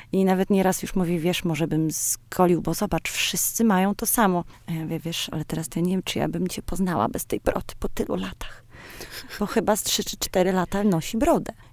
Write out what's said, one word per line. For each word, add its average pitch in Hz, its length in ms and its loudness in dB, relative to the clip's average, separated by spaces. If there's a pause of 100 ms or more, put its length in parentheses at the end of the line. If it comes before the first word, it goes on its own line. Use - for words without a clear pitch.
(120)
I 190 120 4
nawet 185 260 4
nieraz 190 320 4
już - 120 -6
mówi, 175 240 2
"Wiesz, 175 260 0
może 160 220 0
bym 160 240 0
zgolił, - 720 0
bo 160 120 -2
zobacz, - 360 -2
wszyscy - 540 -2
mają 196 300 4
to 226 120 -6
samo". 185 380 2 (220)
A 175 60 -6
ja 160 100 -4
mówię, 160 180 -4
"Wiesz, 165 320 -6
ale 156 120 -4
teraz 160 240 -4
to - 120 -6
ja 170 60 2
nie 180 60 0
wiem, 190 100 0
czy - 160 -4
ja 151 100 0
bym 170 200 -2
cię - 140 -6
poznała 180 460 0
bez - 180 -6
tej 208 140 -4
brody - 400 -2
po - 80 -2
tylu - 280 -2
latach". - 480 -10 (760)
Bo 208 60 0
chyba 202 300 2
z - 60 -4
trzy - 220 -2
czy - 120 -8
cztery 185 360 2
lata 185 320 0
nosi 190 340 2
brodę. 294 340 2 (200)